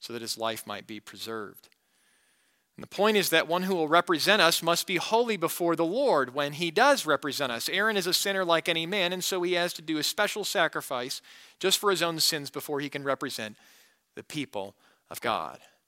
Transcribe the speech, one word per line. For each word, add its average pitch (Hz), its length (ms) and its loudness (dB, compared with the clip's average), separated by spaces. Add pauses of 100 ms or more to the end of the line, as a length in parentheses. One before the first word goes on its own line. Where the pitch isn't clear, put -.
so - 100 -12
that 117 100 -8
his 113 160 -6
life 113 300 -4
might 101 180 -10
be 107 140 -12
preserved. 104 720 -12 (1040)
And 135 80 -16
the - 40 -12
point 214 280 2
is 180 140 2
that 160 180 4
one 175 160 -2
who 190 120 -2
will 156 120 0
represent 170 540 4
us 165 200 6
must 170 240 0
be 185 120 -2
holy 226 400 0
before 165 400 0
the 170 80 2
Lord 165 480 2
when 143 180 -2
he 170 180 -4
does 240 360 4
represent 139 480 0
us. 117 160 -4
Aaron 208 260 0
is 180 120 0
a 180 60 2
sinner 196 300 0
like 165 240 2
any 165 180 0
man, 180 280 0
and 185 100 -4
so 185 180 -2
he 180 120 0
has 175 220 0
to - 60 -14
do 156 160 -4
a 151 60 -2
special 208 400 0
sacrifice 143 800 -2 (380)
just 185 180 2
for 202 140 2
his 170 120 2
own 165 160 0
sins 147 300 0
before 143 320 -6
he 143 80 -6
can 143 160 -8
represent 123 500 -4 (600)
the - 80 -12
people 104 520 -8 (340)
of 82 120 -12
God. 82 400 -4 (260)